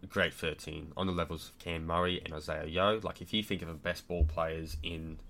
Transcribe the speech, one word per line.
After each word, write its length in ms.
great 240
thirteen 640
on 120
the 40
levels 360
of 100
Cam 280
Murray 380
and 80
Isaiah 340
Yeo. 340
Like, 200
if 120
you 100
think 200
of 60
the 60
best 320
ball 180
players 580
in 360